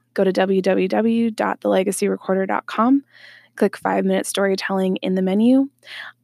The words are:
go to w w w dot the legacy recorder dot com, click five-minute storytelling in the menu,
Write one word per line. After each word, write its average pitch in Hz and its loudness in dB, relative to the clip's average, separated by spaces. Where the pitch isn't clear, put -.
go 196 2
to 190 0
w 190 2
w 190 0
w 226 0
dot - -4
the 208 -2
legacy 196 0
recorder 190 -2
dot - -4
com, 262 2
click 202 0
five-minute 190 -2
storytelling 190 -2
in 185 -2
the 185 0
menu, 233 2